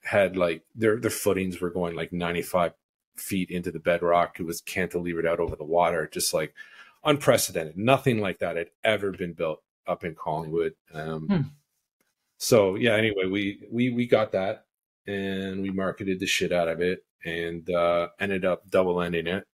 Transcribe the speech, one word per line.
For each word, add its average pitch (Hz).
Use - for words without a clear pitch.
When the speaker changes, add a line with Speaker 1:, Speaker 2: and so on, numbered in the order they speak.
Speaker 1:
Had, 95
like, 87
their, 110
their 110
footings 95
were 90
going, 85
like, 80
ninety-five 87
feet 92
into 87
the 80
bedrock. 85
It 92
was 82
cantilevered 87
out 85
over 82
the 78
water, 85
just, -
like, 78
unprecedented. 92
Nothing 123
like 95
that 85
had 85
ever 101
been 87
built 80
up 87
in 80
Collingwood. 80
Um, 80
Speaker 2:
Hmm. 190
Speaker 1:
so 101
yeah, 117
anyway, 104
we, 98
we, 120
we 120
got 110
that 98
and 98
we 95
marketed 95
the 95
shit 87
out 87
of 82
it 90
and, 85
uh, 87
ended 98
up 90
double 90
ending 85
it 95